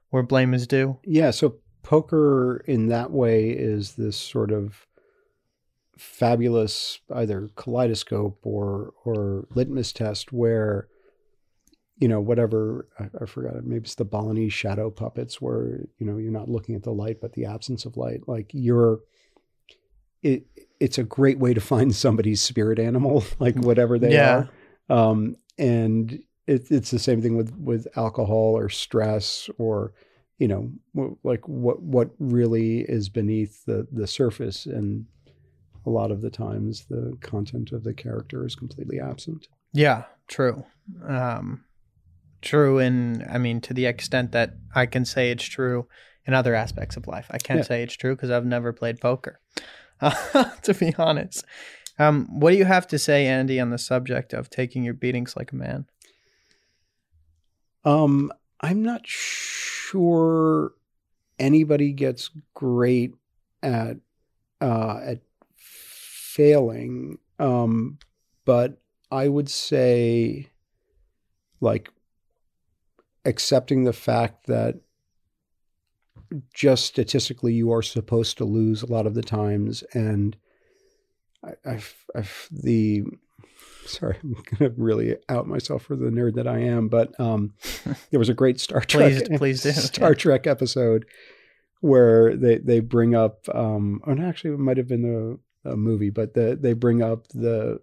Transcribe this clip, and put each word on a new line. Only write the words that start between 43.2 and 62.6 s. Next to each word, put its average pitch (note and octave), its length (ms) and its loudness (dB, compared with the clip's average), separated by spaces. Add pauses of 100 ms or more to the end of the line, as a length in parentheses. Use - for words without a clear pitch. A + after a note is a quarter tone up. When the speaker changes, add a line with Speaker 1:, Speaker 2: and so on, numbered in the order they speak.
Speaker 1:
I B2 80 -4
mean, A#2 240 -2
to - 100 -10
the B2+ 140 -2
extent A#2+ 460 -2
that A#2 240 -2 (180)
I B2+ 100 4
can B2 220 -2
say B2 240 0
it's A#2+ 140 -4
true B2 440 -4 (380)
in C3 80 0
other B2 200 2
aspects - 440 -4
of - 80 -14
life, - 240 -12
I - 80 -8
can't - 220 -2
Speaker 2:
Yeah. A#2+ 40 0
Speaker 1:
say A#2+ 180 -4
it's A#2+ 140 -10
true B2+ 200 -2
'cause B2+ 140 -6
I've A#2+ 140 0
never A#2+ 300 -2
played A#2 260 -6
poker, - 400 -4 (300)
<laughs> - 320 -20
uh, - 480 2 (120)
to G3 120 2
be E3+ 240 0
honest. D#3+ 460 -2 (540)
Um, D3+ 320 4
what D3 200 4
do F#3+ 80 6
you F#3+ 80 6
have F#3 220 2
to D3+ 100 -2
say, C#3+ 280 4
Andy, C3 320 0
on B2 120 0
the A#2+ 80 -4
subject B2+ 560 -4
of B2 160 -8
taking B2+ 340 -4
your A#2+ 100 -4
beatings B2 420 -4
like - 160 -10
a C3+ 40 -8
man? C3 300 -8 (2000)
Speaker 2:
Um, C#3+ 480 4 (280)
I'm F#3+ 220 0
not A#3 240 -4
sure D#3+ 1700 0 (680)
anybody C#3+ 540 4
gets C3 380 -4 (240)
great B2 600 2 (480)